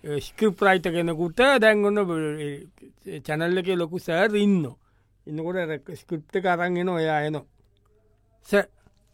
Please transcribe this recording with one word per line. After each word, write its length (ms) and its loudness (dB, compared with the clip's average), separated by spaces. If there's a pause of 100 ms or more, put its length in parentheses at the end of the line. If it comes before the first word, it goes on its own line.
ඒ 160 -4
ස්ක්‍රිප්ට් 420 0
රයිටර් 320 2
කෙනෙකුට 480 -2 (160)
දැන් 260 6
ඔන්න 220 2
බ-, 120 -2 (200)
ඒ, 140 -6 (500)
ඒ 180 -12
චැනල් 380 -2
එකේ 180 -2
ලොකු 220 -4
සර් 400 0
ඉන්නවා. 380 2 (500)
ඉන්නකොට 320 -6
අර 380 -8
ස්ක්‍රිප්ට් 420 -8
එක 80 -2
අරන් 320 0
එනවා, 240 -2
එයා 200 0
එනවා. 220 -4 (1040)
සර්. 200 2 (460)